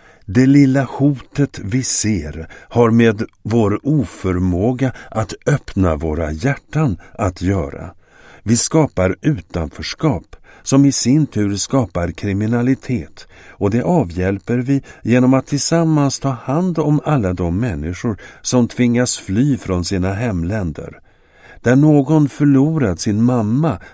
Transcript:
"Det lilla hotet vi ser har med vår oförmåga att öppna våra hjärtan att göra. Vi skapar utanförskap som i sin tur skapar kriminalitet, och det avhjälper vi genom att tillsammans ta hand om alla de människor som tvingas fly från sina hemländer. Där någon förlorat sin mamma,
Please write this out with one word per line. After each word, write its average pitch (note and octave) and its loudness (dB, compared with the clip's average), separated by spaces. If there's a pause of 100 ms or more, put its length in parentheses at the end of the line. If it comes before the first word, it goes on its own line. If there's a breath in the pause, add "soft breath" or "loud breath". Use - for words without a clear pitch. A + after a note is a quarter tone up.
(260 soft breath)
"Det B2 2
lilla C#3 6
hotet C#3 -2
vi A2 -2
ser D#2+ -4
har - 0
med A2+ 4 (200)
vår G#2+ 0
oförmåga G#2+ 0 (180 loud breath)
att A2 -4 (120)
öppna F#2+ 0
våra D#2 -4
hjärtan C3+ -2 (160 loud breath)
att F#2+ -4
göra. F2 -4 (520 loud breath)
Vi A#2+ 2
skapar F#2+ 0
utanförskap F#2+ -4 (260 loud breath)
som C#3 4
i C#3 4
sin C#3 2
tur G2+ -2
skapar G2 -2
kriminalitet, A2 -4 (200 loud breath)
och G2+ -2
det A#2 0
avhjälper G2 -2
vi C3+ -2 (200 loud breath)
genom B2+ 4
att C3 0
tillsammans D3+ 0
ta C#3 -4
hand E3 -4
om D3+ 0
alla A#2 0
de F2 -2
människor F#2 -4 (260 loud breath)
som B2 2
tvingas A#2+ 0
fly A#2+ 0
från F2 -4
sina F#2 -2
hemländer. F#2+ -6 (600 soft breath)
Där B2 2
någon D3 4
förlorat C#3 2
sin G#2+ 0
mamma, A#2+ 0 (160 loud breath)